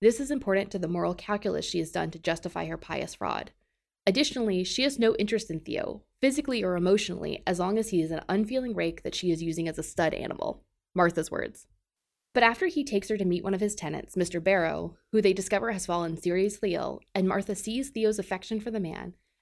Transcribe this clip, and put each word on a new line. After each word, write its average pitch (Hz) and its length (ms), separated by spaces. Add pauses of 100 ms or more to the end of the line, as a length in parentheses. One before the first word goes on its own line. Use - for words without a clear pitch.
This 226 180
is 277 100
important 196 420
to 196 80
the 180 100
moral 175 240
calculus 202 500
she - 160
has 156 100
done 165 220
to 160 80
justify 170 460
her 160 100
pious - 400
fraud. - 360 (540)
Additionally, 208 600
she - 180
has 277 160
no 220 160
interest 208 340
in 160 120
Theo, - 420 (160)
physically 269 460
or 180 100
emotionally, 180 720
as 180 120
long 196 180
as 220 120
he 175 120
is 160 100
an 160 160
unfeeling 226 480
rake 165 280
that 151 120
she 180 160
is 160 100
using 165 280
as 156 100
a 160 40
stud 160 300
animal. - 520 (280)
Martha's 175 380
words. - 360 (680)
But 240 100
after 233 240
he 302 160
takes 202 240
her 214 80
to 196 80
meet 175 220
one 196 80
of 190 80
his 208 140
tenants, - 420
Mister 175 240
Barrow, 170 560 (160)
who 214 80
they 202 100
discover 196 400
has 190 140
fallen 170 320
seriously 185 580
ill, 131 240 (160)
and 185 140
Martha 196 260
sees 262 340
Theo's 214 300
affection 190 400
for 226 120
the 220 100
man, 180 320 (280)